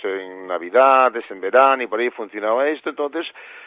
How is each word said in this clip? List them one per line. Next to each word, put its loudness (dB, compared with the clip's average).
en -8
Navidades, 2
en -14
verano, 4
y -4
por -4
ahí 0
funcionaba -4
esto, -6
entonces, -6